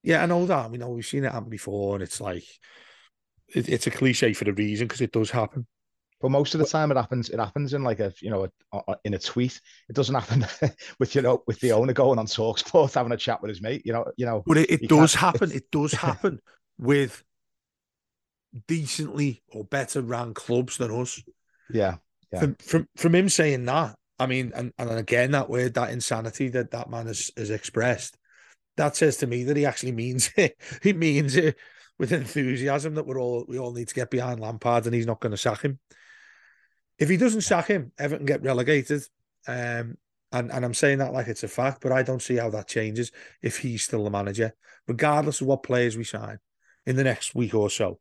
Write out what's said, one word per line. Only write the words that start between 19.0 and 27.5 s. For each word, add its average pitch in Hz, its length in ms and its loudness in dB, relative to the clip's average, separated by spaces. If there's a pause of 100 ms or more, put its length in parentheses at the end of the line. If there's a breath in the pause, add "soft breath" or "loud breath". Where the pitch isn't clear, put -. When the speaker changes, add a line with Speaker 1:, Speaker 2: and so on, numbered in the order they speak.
Speaker 1:
or 107 140 -10
better 135 380 -2
run 120 320 -6
clubs 123 440 -2
than 120 140 -2
us. 123 300 -6 (480)
Speaker 2:
Yeah, 101 260 0 (360)
yeah. 90 80 -6
Speaker 1:
From, 139 160 0
from, - 400 0
from 170 200 4
him 190 140 6
saying 143 360 2
that, 131 300 0 (220)
I 135 80 2
mean, 127 300 -2
and, 120 220 -6
and 120 140 -6
again, 117 400 2
that 143 180 2
word, 123 260 0
that 120 160 0
insanity 117 580 -4
that 123 220 -2
that 120 180 -8
man 113 180 -8
has, 110 300 -6
has 110 120 -6
expressed, 113 680 -2 (600 soft breath)